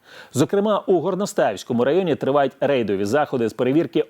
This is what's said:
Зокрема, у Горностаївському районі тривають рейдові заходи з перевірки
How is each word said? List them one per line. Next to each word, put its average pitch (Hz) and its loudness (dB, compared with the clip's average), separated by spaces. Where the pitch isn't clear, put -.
Зокрема, 202 0
у 180 2
Горностаївському 143 -2
районі 160 2
тривають 135 0
рейдові 110 0
заходи 123 0
з 107 -4
перевірки 143 0